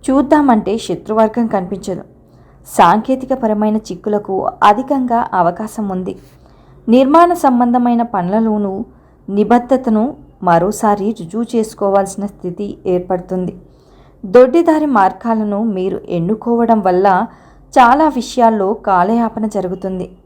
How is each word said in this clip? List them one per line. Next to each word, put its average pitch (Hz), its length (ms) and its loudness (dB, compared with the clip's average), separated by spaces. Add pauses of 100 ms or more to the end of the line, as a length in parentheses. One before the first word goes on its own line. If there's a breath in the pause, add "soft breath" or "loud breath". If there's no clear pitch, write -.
(100)
చూద్దామంటే 262 680 2
శత్రువర్గం 220 680 -2
కనిపించదు. 190 580 -6 (640 soft breath)
సాంకేతికపరమైన 214 1080 0
చిక్కులకు 202 720 -4 (120)
అధికంగా 240 720 0
అవకాశం 196 560 -2
ఉంది. 185 300 -8 (680 soft breath)
నిర్మాణ 285 440 6
సంబంధమైన 240 720 2
పనులలోనూ 208 840 -2 (460 soft breath)
నిబద్ధతను 240 880 0 (260)
మరోసారి 202 760 0
రుజువు 202 240 -8 (120)
చేసుకోవాల్సిన 196 720 -2
స్థితి 196 600 -10
ఏర్పడుతుంది. 180 680 -4 (720 soft breath)
దొడ్డిదారి 302 600 4
మార్గాలను 214 760 0
మీరు 190 440 -4
ఎన్నుకోవడం 220 720 0
వల్ల 190 460 2 (420 soft breath)
చాలా 269 400 4
విషయాల్లో 226 680 0
కాలయాపన 220 720 0
జరుగుతుంది. 185 800 -6